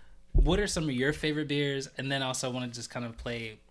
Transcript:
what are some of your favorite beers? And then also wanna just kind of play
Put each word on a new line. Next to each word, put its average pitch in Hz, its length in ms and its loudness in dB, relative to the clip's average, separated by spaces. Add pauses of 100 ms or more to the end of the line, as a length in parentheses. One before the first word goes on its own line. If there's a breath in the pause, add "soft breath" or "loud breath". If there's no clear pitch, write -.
(340 soft breath)
what 160 260 8
are 208 80 2
some 170 160 0
of 151 80 0
your 131 220 2
favorite 151 340 -2
beers? 139 400 0 (100)
And 135 140 -4
then 139 100 0
also 131 300 -2
wanna 127 160 -4
just 120 220 -10
kind 123 160 -6
of 113 120 -10
play 113 420 -6 (120)